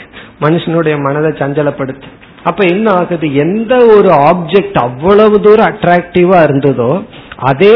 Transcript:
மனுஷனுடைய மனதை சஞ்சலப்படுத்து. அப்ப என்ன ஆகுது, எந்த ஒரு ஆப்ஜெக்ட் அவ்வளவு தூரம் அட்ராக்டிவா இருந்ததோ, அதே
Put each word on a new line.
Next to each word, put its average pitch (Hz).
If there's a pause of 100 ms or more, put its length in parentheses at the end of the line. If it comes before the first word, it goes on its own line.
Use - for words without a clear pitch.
(400)
மனுஷனுடைய 160
மனதை 147
சஞ்சலப்படுத்து. 143 (340)
அப்ப 180
என்ன 208
ஆகுது, 170
எந்த 208 (120)
ஒரு 202
ஆப்ஜெக்ட் 170
அவ்வளவு 190
தூரம் 208
அட்ராக்டிவா 175
இருந்ததோ, 139 (320)
அதே 139